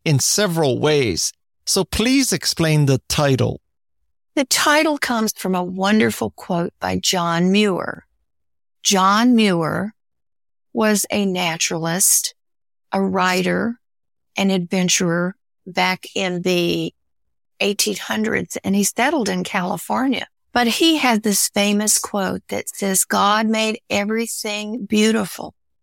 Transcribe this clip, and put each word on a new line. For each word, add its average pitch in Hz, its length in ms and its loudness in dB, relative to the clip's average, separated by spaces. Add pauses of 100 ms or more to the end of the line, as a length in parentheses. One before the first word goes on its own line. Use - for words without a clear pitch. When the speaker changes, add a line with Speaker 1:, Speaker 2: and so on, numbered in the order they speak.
Speaker 1:
in 147 140 4
several 165 600 0
ways. 135 540 0 (320)
So - 180 0
please 254 480 2
explain 156 540 2
the 135 140 4 (100)
title. 127 520 2 (760)
Speaker 2:
The 285 100 2
title 302 520 2
comes 220 380 -2
from 185 180 -4
a 180 100 0
wonderful 208 680 0
quote - 480 -4
by 92 200 -2
John 175 520 0
Muir. 202 540 0 (800)
John 208 520 4
Muir 190 580 2 (800)
was 214 380 2
a 208 140 0
naturalist, 175 1080 -2 (560)
a 196 100 0
writer, 185 800 0 (580)
an 196 120 2
adventurer 180 880 0 (300)
back 185 400 -2 (100)
in 180 280 -4
the 170 500 -2 (640)
eighteen 202 380 -2
hundreds, 214 640 -4
and 190 120 0
he 202 80 2
settled 254 440 0
in 180 160 -2
California. 214 840 -4 (260)
But 240 140 2
he 320 300 2
had 247 260 2
this 202 260 0
famous 208 500 2
quote 190 500 -4
that - 200 -8
says, 190 340 -2
"God 208 440 2
made 220 320 0 (100)
everything 208 960 -4
beautiful 214 680 0 (300)